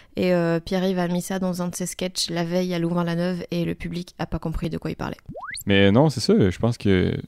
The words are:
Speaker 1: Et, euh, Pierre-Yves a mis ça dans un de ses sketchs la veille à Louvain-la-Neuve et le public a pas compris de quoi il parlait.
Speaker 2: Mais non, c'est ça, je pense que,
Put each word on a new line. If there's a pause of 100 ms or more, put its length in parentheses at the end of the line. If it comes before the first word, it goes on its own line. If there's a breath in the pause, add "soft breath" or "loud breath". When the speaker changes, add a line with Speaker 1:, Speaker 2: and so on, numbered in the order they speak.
(180 loud breath)
Speaker 1:
Et,
euh,
Pierre-Yves
a
mis
ça
dans
un
de
ses
sketchs
la
veille
à
Louvain-la-Neuve
et
le
public
a
pas
compris
de
quoi
il
parlait. (500)
Speaker 2:
Mais
non,
c'est
ça, (160)
je
pense
que, (140)